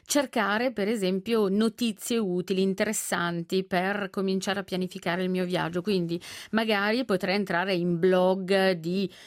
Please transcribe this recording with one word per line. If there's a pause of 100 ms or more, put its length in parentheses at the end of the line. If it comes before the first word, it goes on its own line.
cercare,
per
esempio,
notizie
utili,
interessanti
per
cominciare
a
pianificare
il
mio
viaggio.
Quindi (300)
magari
potrei
entrare
in
blog
di (160)